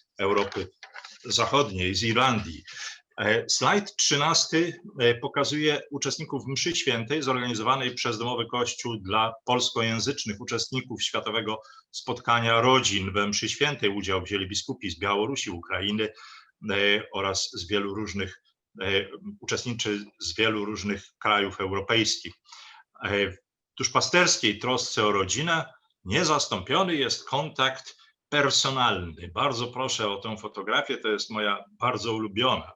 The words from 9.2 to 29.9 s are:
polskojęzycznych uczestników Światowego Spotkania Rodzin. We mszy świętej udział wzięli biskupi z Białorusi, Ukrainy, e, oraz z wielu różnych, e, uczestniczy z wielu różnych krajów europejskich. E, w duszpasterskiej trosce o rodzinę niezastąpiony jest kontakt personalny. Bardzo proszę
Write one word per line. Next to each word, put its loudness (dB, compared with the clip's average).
polskojęzycznych 0
uczestników -6
Światowego -2
Spotkania 2
Rodzin. 4
We 2
mszy -2
świętej 0
udział -2
wzięli -2
biskupi -6
z -8
Białorusi, 0
Ukrainy, -2
e, 2
oraz -2
z -10
wielu 0
różnych, -6
e, 0
uczestniczy -2
z -6
wielu 2
różnych -4
krajów 2
europejskich. 0
E, 0
w -12
duszpasterskiej 2
trosce 0
o 4
rodzinę 0
niezastąpiony 2
jest 0
kontakt -2
personalny. 2
Bardzo 0
proszę -2